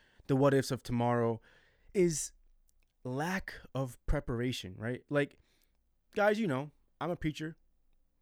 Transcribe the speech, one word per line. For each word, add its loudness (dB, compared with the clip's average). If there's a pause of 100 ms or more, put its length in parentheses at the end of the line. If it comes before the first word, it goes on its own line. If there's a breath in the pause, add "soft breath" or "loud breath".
(260 soft breath)
the 2
what 6
ifs 2
of -4
tomorrow 0 (520 soft breath)
is 2 (720)
lack -4 (200)
of -6
preparation, -2
right? -6
Like, 0 (800)
guys, 4
you 0
know, -2 (300)
I'm -4
a -2
preacher. -6 (640)